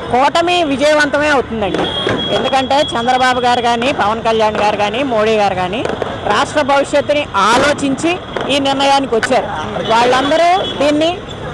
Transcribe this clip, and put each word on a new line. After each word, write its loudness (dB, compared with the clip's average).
కూటమి 2
విజయవంతమే 2
అవుతుందండి. -2
ఎందుకంటే 0
చంద్రబాబు 0
గారు 2
కానీ, 0
పవన్ -2
కళ్యాణ్ 2
గారు 0
కానీ, -2
మోడీ 2
గారు 2
కానీ -4
రాష్ట్ర 0
భవిష్యత్తుని 0
ఆలోచించి 0
ఈ 2
నిర్ణయానికి 0
వచ్చారు. 0
వాళ్ళందరూ 2
దీన్ని 0